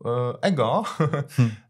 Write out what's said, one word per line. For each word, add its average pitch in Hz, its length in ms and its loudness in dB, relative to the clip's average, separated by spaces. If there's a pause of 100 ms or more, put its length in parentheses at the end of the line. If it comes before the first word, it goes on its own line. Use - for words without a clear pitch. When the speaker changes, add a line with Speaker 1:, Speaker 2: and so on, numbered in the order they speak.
Speaker 1:
e, 117 40 -4 (340)
ego, 156 420 2 (220)
<laughs> 143 300 -4
Speaker 2:
Hmm. 117 180 4 (160)